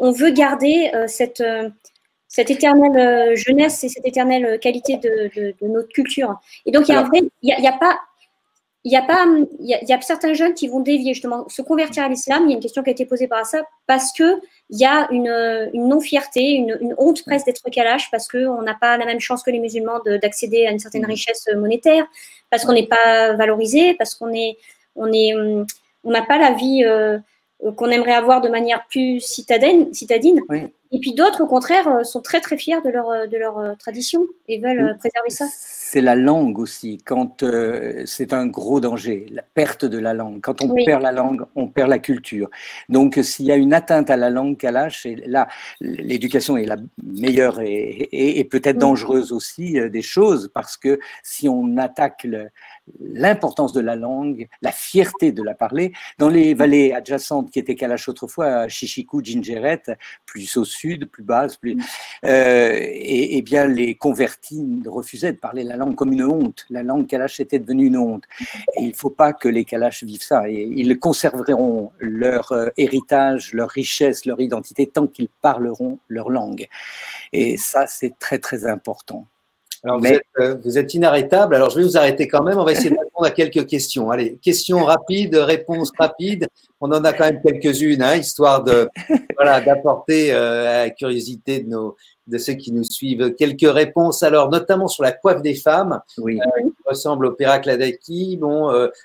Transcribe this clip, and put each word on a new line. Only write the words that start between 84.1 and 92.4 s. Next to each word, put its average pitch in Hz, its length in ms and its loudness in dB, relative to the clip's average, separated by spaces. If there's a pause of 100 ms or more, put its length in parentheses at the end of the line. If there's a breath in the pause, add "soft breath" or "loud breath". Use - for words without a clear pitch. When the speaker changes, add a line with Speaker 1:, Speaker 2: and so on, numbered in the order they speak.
Speaker 3:
Allez, 120 300 -2
questions 175 440 0
rapides, 165 500 0
réponses 160 640 0
rapides. 165 480 -2 (340)
On 143 120 -2
en 156 120 2
a 156 80 4
quand 160 120 2
même 156 180 2
quelques-unes, 143 600 2
hein, 139 120 4
histoire 143 480 2
de, 120 320 4
Speaker 2:
<laughs> - 420 -2
Speaker 3:
voilà, 139 240 6
d'apporter, 143 720 2
euh, 120 500 0
à - 20 0
la 113 60 -2
curiosité 123 680 -6
de 113 80 -10
nos, 110 280 -6 (320 soft breath)
de 117 100 -4
ceux 139 140 -4